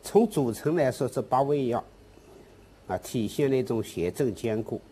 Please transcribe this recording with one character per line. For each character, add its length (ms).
从 240
组 260
成 220
来 160
说， 180
这 140
八 180
味 240
药 180
啊， 120
体 280
现 220
了 80
一 60
种 200
邪 280
正 240
兼 260
顾。 180